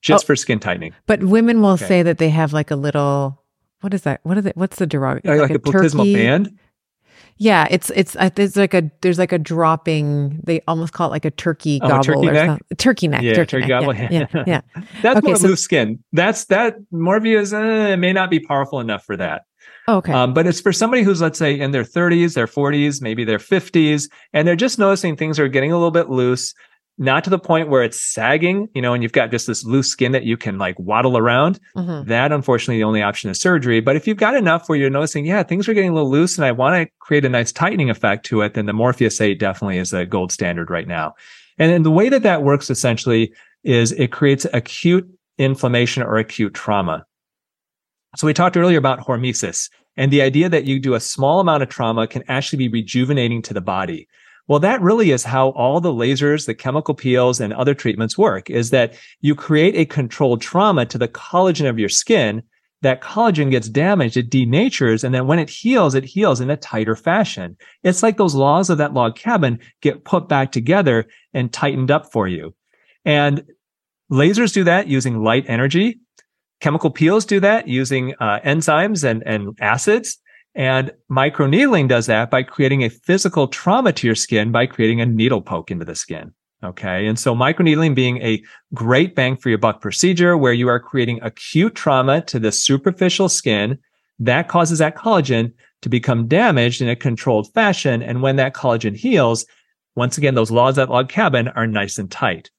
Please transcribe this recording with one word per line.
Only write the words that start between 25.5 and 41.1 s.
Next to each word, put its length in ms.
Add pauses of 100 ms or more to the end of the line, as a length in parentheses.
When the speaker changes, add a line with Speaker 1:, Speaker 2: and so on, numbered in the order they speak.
Speaker 1:
a 40
little 160
bit 180
loose, 440 (440)
not 280
to 40
the 80
point 300
where 160
it's 160
sagging, 720
you 80
know, 120
and 100
you've 80
got 180
just 180
this 180
loose 240
skin 240
that 100
you 140
can, 200
like, 220
waddle 380
around. 420 (160)
Speaker 2:
Mm-hmm. 320
Speaker 1:
That, 240
unfortunately, 460
the 80
only 160
option 280
is 100
surgery. 420
But 160
if 100
you've 80
got 180
enough 360
where 80
you're 120
noticing, 360
"Yeah, 180
things 240
are 60
getting 160
a 40
little 160
loose 280
and 80
I 80
wanna 340 (120)
create 260
a 40
nice 220
tightening 380
effect 380
to 160
it," 100
then 120
the 60
Morpheus 480
eight 200
definitely 380
is 140
the 140
gold 260
standard 400
right 160
now. 260 (460)